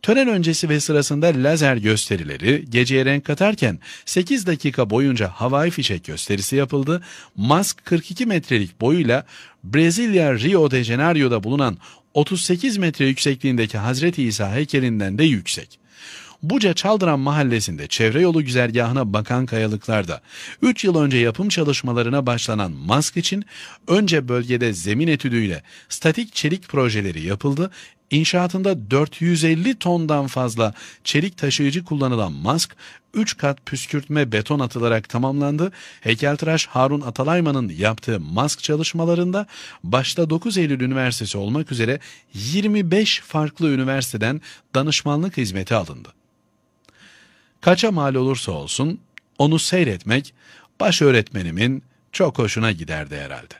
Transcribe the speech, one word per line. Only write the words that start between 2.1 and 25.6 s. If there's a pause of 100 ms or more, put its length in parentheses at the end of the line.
geceye
renk
katarken (260)
sekiz
dakika
boyunca
havai
fişek
gösterisi
yapıldı. (320)
Mask
kırk
iki
metrelik
boyuyla (380)
Brezilya
Rio
de
Janeiro'da
bulunan (360)
otuz
sekiz
metre
yüksekliğindeki
Hazreti
İsa
heykelinden
de
yüksek. (640)
Buca
Çaldıran
Mahallesi'nde
çevre
yolu
güzergahına
bakan
kayalıklarda (400)
üç
yıl
önce
yapım
çalışmalarına
başlanan
mask
için (420)
önce
bölgede
zemin
etüdüyle (260)